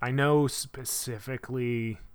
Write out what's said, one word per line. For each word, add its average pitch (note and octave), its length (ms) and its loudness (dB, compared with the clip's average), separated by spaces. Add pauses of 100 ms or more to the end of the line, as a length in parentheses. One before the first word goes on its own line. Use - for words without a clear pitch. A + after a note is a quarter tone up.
I B2 100 -2
know C#3+ 360 6
specifically A#2+ 1500 -4 (180)